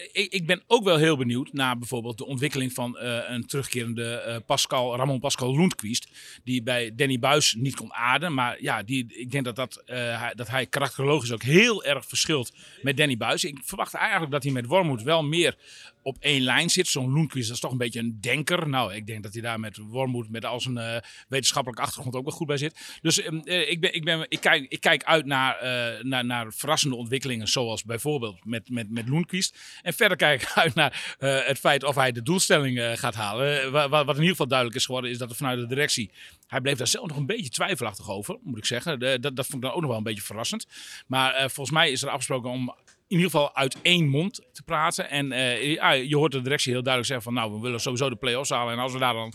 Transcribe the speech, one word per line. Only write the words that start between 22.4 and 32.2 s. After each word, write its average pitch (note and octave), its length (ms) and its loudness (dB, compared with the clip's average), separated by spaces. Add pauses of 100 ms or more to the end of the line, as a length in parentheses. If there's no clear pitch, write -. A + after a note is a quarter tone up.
bij C#3+ 100 0
zit. - 460 -6
Dus, D#3+ 200 2
ehm, D#3+ 160 -4
eh, E3 320 0
ik F3 100 -2
ben, F3+ 140 2
ik E3 100 -4
ben, D#3+ 240 0
ik D#3+ 120 -2
kijk, D#3+ 280 4
ik - 120 -8
kijk E3 240 4
uit D#3 220 4
naar, C3 320 2
eh, A#2+ 460 -2
naar, B2+ 200 0
naar A#2+ 280 -2
verrassende C#3+ 440 0
ontwikkelingen, A#2+ 520 -4
zoals A2+ 360 0
bijvoorbeeld A2+ 600 -4
met, A2+ 260 -6
met, A#2 200 -4
met A2+ 180 -6
Lundqvist. F3 500 -2 (240)
En F3 100 -4
verder G3 240 4
kijk D3 260 4
ik - 160 -6
<laughs> E3+ 60 8
uit D3+ 100 2
naar, - 440 0
eh, C3+ 280 2
het C3+ 120 0
feit C#3+ 260 4
of C#3 100 0
hij C3 180 4
de A#2+ 100 -6